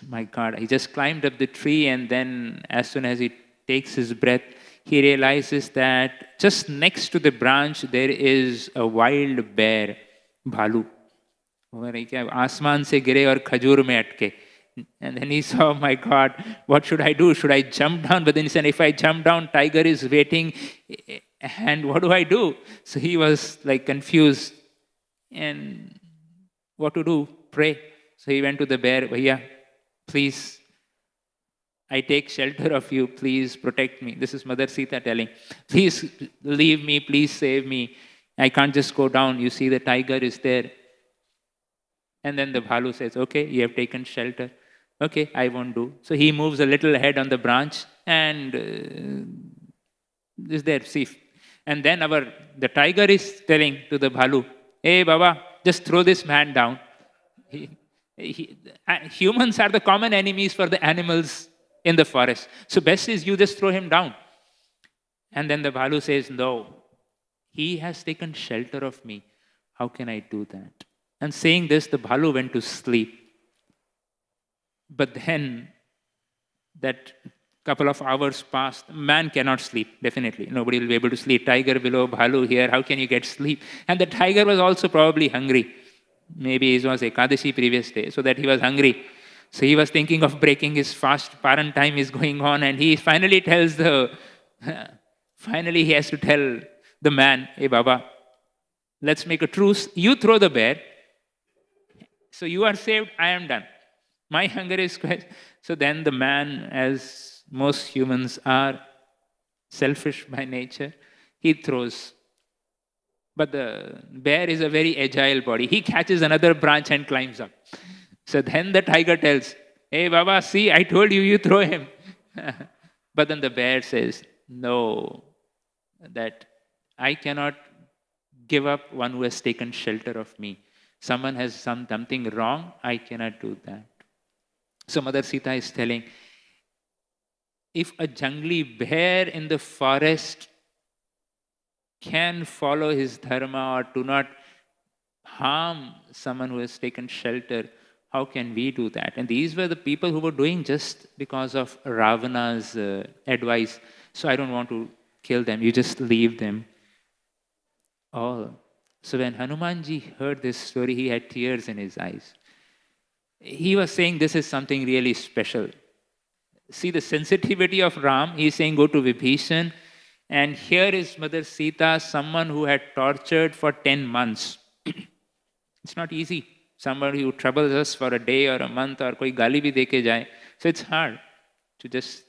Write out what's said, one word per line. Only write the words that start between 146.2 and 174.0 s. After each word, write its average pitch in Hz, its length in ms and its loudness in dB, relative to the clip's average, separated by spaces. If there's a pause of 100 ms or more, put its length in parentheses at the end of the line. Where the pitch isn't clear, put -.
who 123 80 -8
has 120 200 -10
taken 123 280 -10
shelter, 120 640 -8 (420)
how 135 140 -4
can 120 300 -10
we 123 180 -2
do 120 180 -4
that? - 260 -8
And 123 120 -8
these 151 260 -2
were 180 140 -4
the 165 80 -6
people 156 340 -4
who 156 80 -4
were 160 140 -4
doing 151 320 -2
just - 420 -6 (100)
because 131 380 -8
of 131 300 -6
Ravana's, 117 920 0
uh, 98 300 -6 (200)
advice. 120 520 -2 (340)
"So - 160 -6
I 131 80 2
don't 135 140 -6
want 120 200 -6
to 113 200 -8 (320)
kill 123 220 -2
them, 113 180 -4
you 113 100 4
just 123 280 0
leave 117 380 2
them 107 260 -8 (1500)
all." 120 480 -8 (420)
So - 160 -6
when 123 160 -4
Hanumanji 151 800 -8
heard 139 260 -8
this 123 140 -6
story, 123 380 -4
he 127 140 -4
had 120 220 -6
tears 123 380 -6
in 107 100 -12
his 98 180 -12
eyes. 90 380 -14 (1040)
He 170 380 -4
was 185 140 0
saying, 175 280 0
"This 151 160 0
is 151 120 0
something 135 380 -4
really 127 300 0
special." - 540 -6 (1000)
See - 200 -6
the 170 100 0
sensitivity 185 800 0
of 180 160 2
Ram. 143 400 0
He's 151 180 2
saying, 156 200 0
"Go 147 120 6
to 151 160 2
Vibhishan." 139 680 0 (560)
And 147 260 0
here 180 360 2 (100)
is - 180 -12
Mother 156 240 -6
Sita, 160 560 -2
someone 156 500 -4
who 151 160 -4
had 143 180 0 (120)
tortured 147 640 0
for 147 160 0
ten 139 340 0